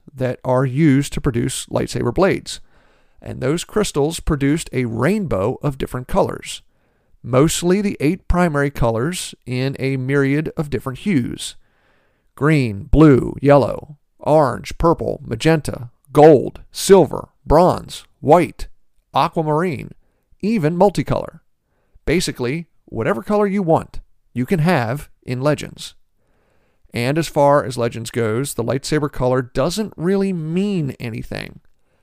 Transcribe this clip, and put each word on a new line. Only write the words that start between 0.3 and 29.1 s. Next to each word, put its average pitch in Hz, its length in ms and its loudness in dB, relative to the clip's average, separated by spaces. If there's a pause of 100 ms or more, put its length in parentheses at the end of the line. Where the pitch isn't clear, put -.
are 131 220 2
used 139 480 2
to 143 80 -4
produce 131 460 -4
lightsaber 120 460 -4
blades. 165 460 0 (640)
And 113 140 -12
those 139 240 -4
crystals 165 560 -2
produced 143 540 -2
a 127 100 -2
rainbow 123 800 -2
of 143 140 -2
different 127 320 -8
colors. - 520 -2 (640)
Mostly 160 560 2
the 202 220 -2
eight 160 260 -2
primary 147 420 2
colors 123 640 -4 (120)
in 127 340 -4
a 135 160 -2
myriad 139 640 0
of 147 120 -4
different 127 300 -6
hues. - 560 -4 (800)
Green, 127 480 0
blue, 143 580 6
yellow, 143 560 2 (220)
orange, 143 580 0
purple, - 460 0
magenta, 123 640 -2 (220)
gold, 147 580 6
silver, - 600 2 (160)
bronze, 147 580 2 (160)
white, 151 480 2 (460)
aquamarine, 151 800 -2 (500)
even 180 340 0
multicolor. 165 640 0 (640)
Basically, 151 640 -4 (160)
whatever 151 400 -4
color 208 240 0
you 196 160 -2
want, - 380 0 (320)
you 123 120 -2
can 185 140 0
have 147 500 0 (120)
in 123 180 -8
Legends. - 560 -4 (960)
And 127 240 0
as 165 120 -2
far 143 340 4
as 120 140 -8
Legends 117 340 -4
goes, 117 440 -2
the 113 100 -4
lightsaber 143 440 -2
color 127 320 0